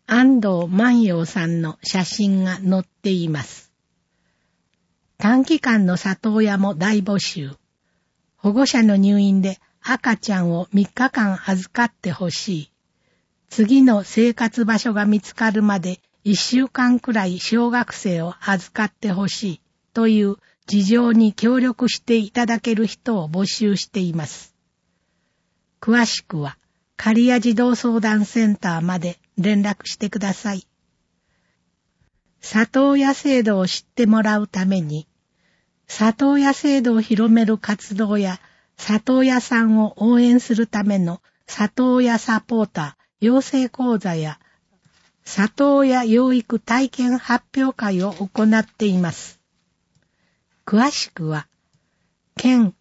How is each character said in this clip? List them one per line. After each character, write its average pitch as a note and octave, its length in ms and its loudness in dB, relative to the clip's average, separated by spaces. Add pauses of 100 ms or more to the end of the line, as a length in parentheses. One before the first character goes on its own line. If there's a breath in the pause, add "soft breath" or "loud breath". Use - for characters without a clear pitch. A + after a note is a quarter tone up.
安 B3+ 340 4
藤 F#3 260 0
万 A#3 360 2
葉 F3 220 0
さ E3 200 -4
ん E3+ 160 -2
の D#3 220 -8
写 F#3+ 200 -4
真 G3 400 -2
が F#3 140 -4
載 F#3+ 220 0
っ F#3 40 -6
て - 280 -8
い E3+ 180 -4
ま D3+ 140 -6
す。 - 280 -20 (1500)
短 B3+ 280 2
期 D#4 140 0
間 A3+ 260 0
の F3+ 100 0
里 G3+ 380 -4
親 G#3 240 0
も G3 160 -2
大 G3 300 -2
募 G3 160 -2
集。 C#3+ 320 -10 (840)
保 G3+ 180 -2
護 C4 120 2
者 C4 160 0
の G#3+ 140 4
入 G3+ 240 4
院 G3 240 2
で F#3+ 180 -6 (180)
赤 A#3+ 380 -2
ち - 160 -6
ゃ F#3 80 -2
ん F3 80 0
を E3+ 240 -4
三 G3+ 140 2
日 - 240 -2
間 G3+ 360 -2
預 F#3 240 -4
か A#3+ 140 -2
っ A#3 80 -6
て - 180 -10
ほ E3+ 200 -6
し - 220 -8
い。 D3+ 180 -8 (760)
次 A#3+ 360 4
の A3 200 6
生 A3+ 300 2
活 A3+ 320 -2
場 G#3+ 140 0
所 A#3 140 -4
が G#3 120 0
見 G#3 160 2
つ - 140 -20
か A3 160 0
る G#3 100 0
ま G3+ 180 0
で F3+ 220 -10 (220)
一 G#3 120 2
週 B3+ 320 0
間 B3 320 2
く - 140 -4
ら G3+ 140 0
い F3+ 100 -6
小 A#3+ 320 0
学 A#3+ 240 -4
生 E3+ 300 -4
を F3 180 -8
預 G3 320 -4
か G#3+ 120 -2
っ G3+ 60 -6
て - 200 -6
ほ F#3+ 160 -2
し - 200 -8
い E3 140 -8 (320)
と A3+ 140 0
い G#3+ 180 4
う G3+ 120 -4 (280)
事 G#3 180 0
情 A#3 280 2
に A3 220 4
協 B3 260 0
力 B3 300 -2
し - 120 -8
て A#3 160 0
い G#3 140 -4
た A#3+ 160 -2
だ A3+ 120 -2
け A#3 140 -2
る G#3+ 140 0
人 A3+ 320 -6
を D#3 100 -8
募 F3+ 160 -2
集 G3+ 320 -2
し - 80 -6
て - 140 -8
い F3 160 -4
ま D#3+ 100 -6
す。 - 300 -20 (1200)
詳 A#3 260 2
し - 200 -6
く D#3 160 -8
は、 C#3 160 -10 (400)
刈 A3+ 300 2
谷 B3 120 2
児 A#3+ 140 0
童 B3 220 2
相 A#3 240 -2
談 G#3+ 260 0
セ A3+ 220 0
ン G#3 80 2
タ E3+ 240 -6
ー - 20 -4
ま F3+ 160 -2
で F3 220 -8 (180)
連 G3+ 240 0
絡 G3+ 240 -4
し - 120 -12
て G#3 120 -6
く - 80 -10
だ G3 160 -4
さ G3+ 220 -8
い。 F#3 120 -14 (1700)
里 C4 480 0
親 C#4 240 2
制 C4+ 300 0
度 G#3 160 0
を F#3 80 0
知 - 200 -8
っ - 60 -20
て A#3+ 140 0
も A3 160 4
ら G#3+ 160 0
う G#3 80 -6
た F#3 180 -4
め F#3+ 160 0
に、 D3+ 260 -8 (800)
里 A3+ 460 0
親 C#4 240 2
制 C#4 260 0
度 A#3 140 2
を A3+ 60 2
広 A3 300 2
め A3+ 140 4
る G#3+ 140 0
活 - 340 -8
動 G#3 240 -2
や、 F#3+ 220 -4 (380 soft breath)
里 G#3+ 400 0
親 C4 240 2
さ A3+ 220 0
ん A3 140 4
を G#3+ 200 0
応 A#3+ 220 4
援 B3 200 6
す A#3+ 160 -4
る A3+ 100 0
た G#3 180 -4
め G3+ 140 0
の F3 240 -2 (240)
里 B3+ 480 0
親 B3 240 2
サ A3 240 -2
ポ A3+ 220 -2
ー - 20 -2
タ D3+ 320 -10 (240)
ー G3+ 60 0
養 B3+ 140 4
成 C4 280 -2
講 B3 300 -2
座 F3+ 160 -4
や、 D#3 240 -8 (840)
里 C#4 520 0
親 C4 280 2
養 A#3+ 300 2
育 A#3 260 -2
体 B3 300 0
験 B3 300 -2
発 - 260 -2 (120)
表 C4+ 200 -2
会 G3+ 240 -2
を G3 120 -4
行 G3 300 -4 (140)
っ A3 80 0
て - 220 -4
い F#3 100 2
ま F3 140 0
す。 - 280 -16 (1300)
詳 A#3 240 2
し - 220 -8
く D#3+ 160 -8
は、 D3+ 200 -6 (880)
県 A#3+ 460 2